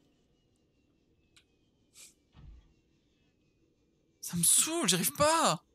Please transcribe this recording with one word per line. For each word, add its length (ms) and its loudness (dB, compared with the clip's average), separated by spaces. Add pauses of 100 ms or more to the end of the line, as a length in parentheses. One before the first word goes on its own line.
(4000)
Ça 160 -12
me 60 -4
saoule, 460 0
j'arrive 240 0
pas. 500 2 (120)